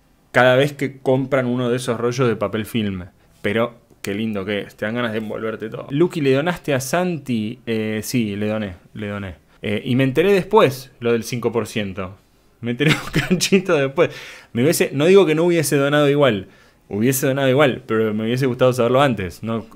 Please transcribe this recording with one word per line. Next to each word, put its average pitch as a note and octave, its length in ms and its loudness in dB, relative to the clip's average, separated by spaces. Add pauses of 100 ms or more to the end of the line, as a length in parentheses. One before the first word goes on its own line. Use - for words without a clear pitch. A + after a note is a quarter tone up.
(320)
cada B2+ 240 6
vez C#3+ 180 2
que C3+ 260 -6
compran C3 480 0
uno B2 220 -2
de B2 80 0
esos B2+ 220 -4
rollos A#2+ 280 0
de A2 80 2
papel G#2 300 -4
film. G2 400 -4 (360)
Pero A2 340 -2 (280)
qué G2+ 100 -4
lindo G#2 320 -4
que G2+ 160 -4
es, - 140 -14
te - 100 -6
dan A2 100 -4
ganas A#2+ 180 -4
de A2 60 -4
envolverte A2 500 -8
todo. B2+ 200 -12
"Luqui, E3 320 0
¿le C3+ 120 4
donaste D#3 400 -2
a C3 60 0
Santi?". C3 840 -4
Eh, A2 380 -4
sí, G#2+ 320 -2
le G#2 120 -4
doné, G#2+ 280 -6 (180)
le G#2+ 140 -10
doné. G2+ 280 -8 (280)
Eh, G#2 220 -2
"y B2 100 0
me C3+ 80 2
enteré D3+ 300 2
después F#3 680 2
lo A#2 120 0
del A2+ 120 0
cinco A#2 280 -4
por G#2+ 160 -2
ciento". G2 500 -8 (440)
Me A#2 100 -4
enteré C#3+ 200 0
<laughs> - 140 -2
un - 60 -12
cachito F#3 640 0
después. C#3 360 0 (420)
Me A#2 100 0
hubiese, E3 300 2
no C#3 120 0
digo F#3+ 200 8
que D#3 100 2
no D#3+ 100 2
hubiese D#3+ 320 2
donado C#3+ 320 4
igual, C3 380 2 (460)
hubiese C3 320 0
donado C3+ 220 0
igual, C3 400 2
pero A2 260 0
me A2 120 -4
hubiese B2+ 220 0
gustado B2+ 260 2
saberlo B2 280 2
antes. G2+ 420 -2
No, A2 220 -6 (100)